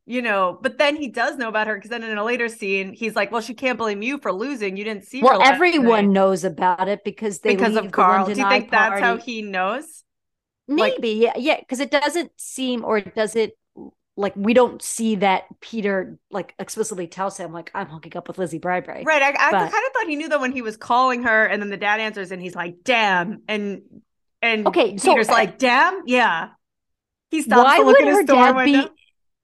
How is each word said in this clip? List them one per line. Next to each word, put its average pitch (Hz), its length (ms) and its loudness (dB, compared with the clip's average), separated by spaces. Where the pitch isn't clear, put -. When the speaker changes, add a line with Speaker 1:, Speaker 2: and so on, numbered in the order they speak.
Speaker 1:
you 247 160 -6
know, 196 400 0
but 254 180 -6
then 294 180 2
he 294 120 -8
does 254 300 -4
know 233 100 -6
about 214 200 -2
her, 208 120 -4
'cause 208 100 -16
then 233 120 -10
in 220 160 -6
a 208 60 -2
later 233 240 -2
scene, 196 440 -6
he's 220 220 -6
like, 202 160 -2
"Well, 226 100 -4
she 220 140 -10
can't 254 240 -4
blame 208 240 -4
you 262 160 -6
for 202 140 -4
losing. 208 440 -6
You 202 60 -8
didn't 208 220 -10
see - 160 -10
her 220 60 4
Speaker 2:
Well, 247 120 6
Speaker 1:
last 262 140 6
Speaker 2:
everyone 269 540 2
Speaker 1:
night." 196 60 4
Speaker 2:
knows 190 320 2
about 185 440 -2
it 202 160 -4
because 208 340 -8
they 220 160 0
Speaker 1:
Because 214 220 2
Speaker 2:
leave 214 80 -2
Speaker 1:
of 196 80 -14
Speaker 2:
the - 0 -
Speaker 1:
Carl. 190 340 4
Speaker 2:
London 202 80 -4
Speaker 1:
Do - 80 -4
you 202 60 0
think 254 180 2
Speaker 2:
Eye - 40 -20
Speaker 1:
that's 214 300 2
how 233 160 0
Speaker 2:
party. 226 60 -12
Speaker 1:
he 226 200 -8
knows? 202 600 -6
Like 311 280 0
Speaker 2:
Maybe, 233 160 -4
yeah, 220 260 2
yeah, 277 320 -2
'cause 247 100 -6
it 269 140 -4
doesn't 294 440 -2
seem, 254 480 -6
or 214 140 0
it 196 160 -10
doesn't, 220 380 -2
like, 196 200 -2
we 202 180 0
don't 247 260 2
see 220 360 -4
that 190 280 0
Peter, 190 580 -6
like, 190 280 -10
explicitly 196 500 -8
tells 190 280 -8
him, 165 160 -12
like, 170 220 -16
"I'm 190 140 -8
hooking 160 280 -16
up 175 120 -12
with 170 100 -14
Lizzie 160 220 -6
Bradbury." 180 440 -6
Speaker 1:
Right, 302 160 2
I, 277 100 2
I 285 200 2
Speaker 2:
But - 80 2
Speaker 1:
kinda 440 200 -2
thought 453 140 -2
he 311 80 -4
knew 302 140 -6
that 294 120 0
when 254 120 -4
he 262 100 -8
was 220 140 -8
calling 247 480 0
her, 220 200 4
and 208 160 0
then 202 80 -6
the 202 80 -8
dad 208 240 0
answers, 208 300 -8
and 180 100 -10
he's 180 140 -12
like, 175 300 -10
"Damn," 202 640 0
and, 202 340 -6
and 226 280 0
Speaker 2:
Okay, 208 280 2
so, 302 140 2
Speaker 1:
Peter's 226 180 4
Speaker 2:
uh, - 40 2
Speaker 1:
like, 220 260 2
"Damn?" 302 480 2
Yeah. 214 440 0
He 311 120 -2
stops 247 220 6
Speaker 2:
why 277 120 6
Speaker 1:
to 415 60 6
look 262 140 8
Speaker 2:
would 285 60 8
Speaker 1:
at 285 60 4
his 294 100 4
Speaker 2:
her 392 40 4
Speaker 1:
dorm 262 320 6
Speaker 2:
dad 262 100 0
be, 285 80 4
Speaker 1:
window. 277 220 2